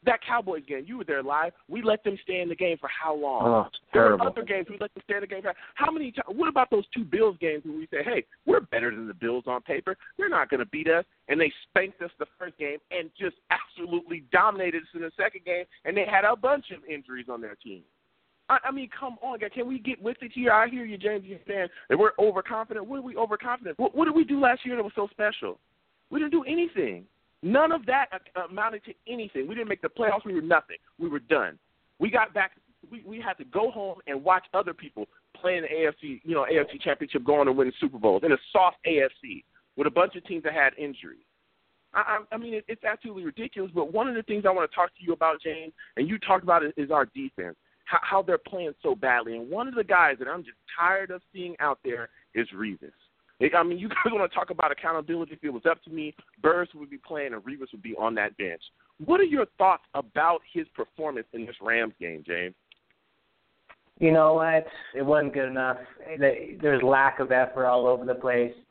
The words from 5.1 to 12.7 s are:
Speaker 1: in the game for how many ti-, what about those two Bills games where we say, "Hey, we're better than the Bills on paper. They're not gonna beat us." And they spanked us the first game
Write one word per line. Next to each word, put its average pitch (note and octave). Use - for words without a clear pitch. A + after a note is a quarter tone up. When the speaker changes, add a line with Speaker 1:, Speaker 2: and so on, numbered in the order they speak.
Speaker 1:
in G3+
the G3+
game F#3+
for G3
how D4
many D4+
ti-, C4
what C4+
about C#4+
those G3+
two A#3+
Bills G3
games D3+
where D3+
we D#3
say, C#3+
"Hey, F#3+
we're F4+
better D3
than A2
the G2+
Bills A#2
on B2+
paper. F3+
They're G4
not F3+
gonna B2
beat D#3
us." E3
And C#3+
they D#3+
spanked F#3+
us E3+
the D3+
first F3
game D3